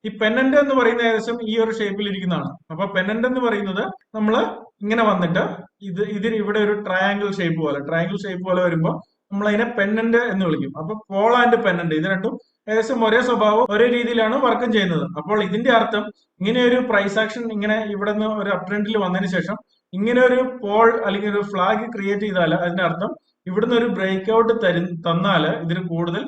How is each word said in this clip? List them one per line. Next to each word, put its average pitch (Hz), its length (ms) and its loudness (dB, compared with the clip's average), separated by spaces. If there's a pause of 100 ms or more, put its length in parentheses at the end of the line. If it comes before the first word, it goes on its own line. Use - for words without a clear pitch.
ഈ - 20 -2 (140)
പെന്നന്റ് 262 400 4
എന്ന് 269 180 2
പറയുന്ന 233 300 2
ഏകദേശം 226 260 -2 (140)
ഈ 220 40 -2 (100)
ഒരു 220 140 -2
ഷേപ്പിൽ 202 340 -2
ഇരിക്കുന്നതാണ്. 180 380 -2 (220)
അപ്പൊ 165 120 -4 (120)
പെന്നന്റ് 214 340 0
എന്ന് 254 180 -2
പറയുന്നത് 202 360 -2 (320)
നമ്മൾ 214 180 2 (480)
ഇങ്ങനെ 220 280 0
വന്നിട്ട് 180 320 0 (480)
ഇത്, 180 120 -4 (140)
ഇതിന് 220 260 -2
ഇവിടെ 208 240 0
ഒരു 208 80 0 (140)
ട്രയാങ്കിൾ 196 500 0
ഷേപ്പ് 165 280 -2
പോലെ, 143 120 -2 (100)
ട്രയാങ്കിൾ 170 380 -2
ഷേപ്പ് 180 220 -8
പോലെ 180 180 2
വരുമ്പോ 165 260 0 (400)
നമ്മൾ 202 180 -2
അതിനെ 214 140 2 (140)
പെന്നന്റ് 226 420 2 (120)
എന്ന് 190 160 0
വിളിക്കും. 135 220 -2 (100)
അപ്പൊ 165 120 -6 (180)
pole 208 300 4
and 233 140 6 (100)
pennant 175 320 0
ഇത് 156 160 0
രണ്ടും 190 220 -2 (360)
ഏകദേശം 226 360 0
ഒരേ 220 200 4
സ്വഭാവം 220 480 4
ഒരേ 226 120 4 (100)
രീതിയിലാണ് 233 480 0
വർക്കും 233 320 0
ചെയ്യുന്നത്. 175 280 0 (160)
അപ്പോൾ 208 180 -2 (100)
ഇതിന്റെ 226 300 2
അർത്ഥം - 260 0 (360)
ഇങ്ങനെ 226 280 0
ഒരു 247 100 4 (120)
പ്രൈസ് 202 320 0
ആക്ഷൻ 233 220 -4 (120)
ഇങ്ങനെ 208 200 0 (180)
ഇവിടെ 208 200 -2
നിന്ന് 214 140 -2 (140)
ഒരു 190 140 -4
അപ് 180 120 -8
ട്രെൻഡിൽ 208 360 -2
വന്നതിന് 185 320 -2
ശേഷം 175 200 -4 (420)
ഇങ്ങനെ 233 300 2
ഒരു 254 120 4 (220)
പോൾ 214 260 4 (180)
അല്ലെങ്കിൽ 202 280 -2
ഒരു 202 160 0
ഫ്ലാഗ് 208 340 0 (100)
ക്രിയേറ്റ് 202 320 -2
ചെയ്താൽ 180 360 2
അതിന്റെ 175 260 -2
അർത്ഥം 170 240 -4 (380)
ഇവിടുന്ന് 226 300 0
ഒരു 240 80 0 (100)
ബ്രേക്ക് 190 400 -2
ഔട്ട് 226 160 4 (100)
തരു-, 175 260 0 (160)
തന്നാൽ 175 380 2 (220)
ഇതിന് 175 160 -4 (100)
കൂടുതൽ 170 360 -4